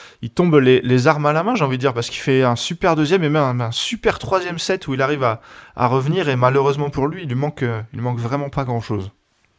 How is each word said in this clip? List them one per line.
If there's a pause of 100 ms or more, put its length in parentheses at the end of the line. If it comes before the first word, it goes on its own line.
(220)
il
tombe
les,
les
armes
à
la
main,
j'ai
envie
de
dire,
parce
qu'il
fait
un
super
deuxième
et
même
un,
un
super
troisième
set
où
il
arrive
à, (340)
à
revenir,
et
malheureusement
pour
lui,
il
lui
manque,
euh, (120)
il
lui
manque
vraiment
pas
grand-chose. (480)